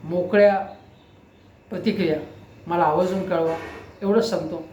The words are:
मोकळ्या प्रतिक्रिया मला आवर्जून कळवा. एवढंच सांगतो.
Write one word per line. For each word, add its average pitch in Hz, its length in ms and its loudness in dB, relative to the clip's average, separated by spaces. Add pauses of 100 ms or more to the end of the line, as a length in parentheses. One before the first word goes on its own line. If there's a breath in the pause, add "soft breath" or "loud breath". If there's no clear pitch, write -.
मोकळ्या 190 520 4 (1120)
प्रतिक्रिया 175 500 0 (480)
मला 170 160 2
आवर्जून 185 460 0
कळवा. 165 260 0 (460)
एवढंच 208 280 2
सांगतो. 165 440 -6